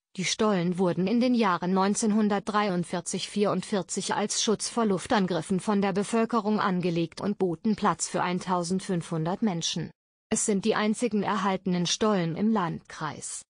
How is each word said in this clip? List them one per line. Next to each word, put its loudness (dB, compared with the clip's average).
Die -4
Stollen 2
wurden 2
in 2
den 4
Jahren 2
neunzehnhundertdreiundvierzig 0
vierundvierzig -2
als -2
Schutz 0
vor 0
Luftangriffen 0
von 0
der 2
Bevölkerung 0
angelegt 0
und -4
boten 0
Platz 0
für -2
eintausendfünfhundert -2
Menschen. -2
Es -2
sind 0
die 2
einzigen 2
erhaltenen 2
Stollen 2
im 2
Landkreis. -4